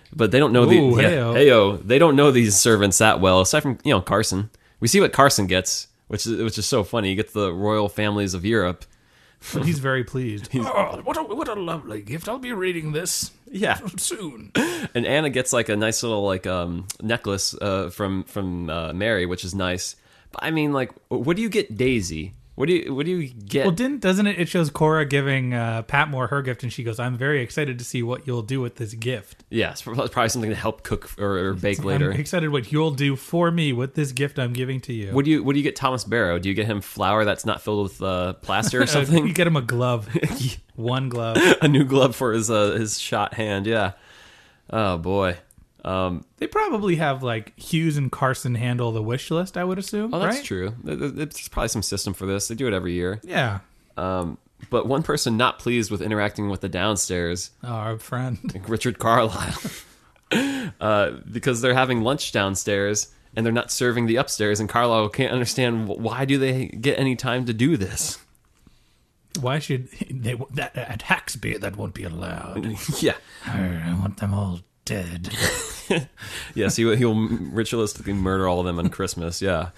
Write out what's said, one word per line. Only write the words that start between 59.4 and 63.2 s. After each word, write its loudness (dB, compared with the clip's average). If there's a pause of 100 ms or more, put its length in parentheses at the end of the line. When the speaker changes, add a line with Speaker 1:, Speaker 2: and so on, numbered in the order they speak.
Speaker 1:
<laughs> - (500)
uh, 2 (200)
because -2
they're 4
having 2
lunch 0
downstairs 0 (280)